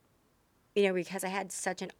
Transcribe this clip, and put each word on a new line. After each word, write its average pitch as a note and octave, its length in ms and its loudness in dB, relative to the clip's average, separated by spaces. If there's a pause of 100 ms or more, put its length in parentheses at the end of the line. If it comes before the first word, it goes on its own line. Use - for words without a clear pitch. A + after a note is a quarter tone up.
(760)
you G3+ 100 6
know, F#3+ 100 6
because F#3 300 -2
I F#3 40 -2
had F#3+ 240 -4
such - 300 -4
an F#3 180 -4